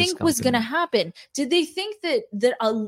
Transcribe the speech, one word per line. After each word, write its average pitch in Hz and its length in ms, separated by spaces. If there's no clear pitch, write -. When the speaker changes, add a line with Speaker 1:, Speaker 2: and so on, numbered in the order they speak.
Speaker 1:
think 359 140
was 330 200
gonna 254 180
Speaker 2:
miscalculation. 226 540
Speaker 1:
happen? - 0
Did 262 160
they 339 140
think 415 380
that, 277 300
that 240 280
a, 220 280